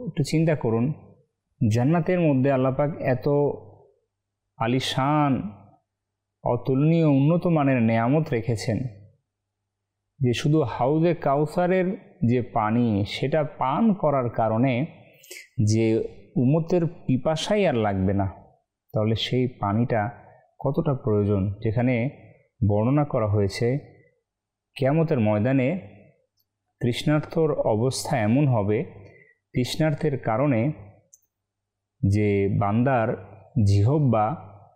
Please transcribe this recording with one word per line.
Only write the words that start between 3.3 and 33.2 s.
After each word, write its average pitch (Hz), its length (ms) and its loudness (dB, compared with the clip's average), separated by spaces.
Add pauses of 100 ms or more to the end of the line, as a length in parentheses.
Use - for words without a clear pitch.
আলিশান, 135 920 0 (960)
অতুলনীয়, 147 640 2
উন্নত 147 400 2
মানের 139 360 2
নেয়ামত 117 460 2
রেখেছেন 113 500 -2 (1400)
যে 123 120 2
শুধু 151 300 2
হাউজে 156 520 0
কাউসারের 175 840 0 (320)
যে 123 140 2
পানি, 110 680 0
সেটা 143 360 -2
পান 175 500 0
করার 139 360 0
কারণে 117 560 0 (800)
যে 110 400 2 (320)
উম্মতের 160 500 0
পিপাসাই 160 800 -2
আর 143 80 0
লাগবে 101 380 0
না, 95 200 -2 (600)
তাহলে 110 220 0
সেই 127 320 -2
পানিটা 107 640 -2 (480)
কতটা 139 360 -2
প্রয়োজন। 104 580 0 (100)
যেখানে 120 480 0 (580)
বর্ণনা 120 360 2
করা 120 220 -2
হয়েছে, 107 520 0 (960)
কিয়ামতের 147 460 0
ময়দানে 127 580 0 (1000)
তৃষ্ণার্তর 151 720 0
অবস্থা 123 680 -2
এমন 123 300 2
হবে, 110 360 0 (680)
তৃষ্ণার্থের 147 680 -2
কারণে 123 540 0 (1400)
যে 101 400 2 (120)
বান্দার 113 800 0 (280)